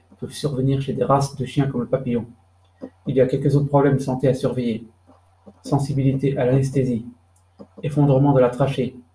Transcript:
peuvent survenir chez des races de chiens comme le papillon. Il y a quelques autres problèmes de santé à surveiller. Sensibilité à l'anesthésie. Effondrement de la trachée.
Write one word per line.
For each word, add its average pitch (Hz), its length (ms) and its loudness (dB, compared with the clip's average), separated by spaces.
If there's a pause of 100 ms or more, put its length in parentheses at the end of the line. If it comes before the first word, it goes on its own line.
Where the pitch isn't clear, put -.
(180)
peuvent - 140 -10
survenir 135 480 -2
chez 123 140 -6
des 123 100 -2
races 139 320 0
de 131 80 -4
chiens 135 220 0
comme 120 160 -4
le 113 40 -6
papillon. 120 380 -2 (840)
Il 147 80 -4
y 131 60 2
a 123 60 6
quelques 135 280 0
autres 143 140 2
problèmes 139 280 4
de - 60 -2
santé 131 260 -2
à 127 60 2
surveiller. 120 520 -4 (760)
Sensibilité 135 760 0
à 127 80 0
l'anesthésie. 127 580 0 (800)
Effondrement 139 500 4
de 131 80 6
la 123 80 6
trachée. 131 480 -2 (180)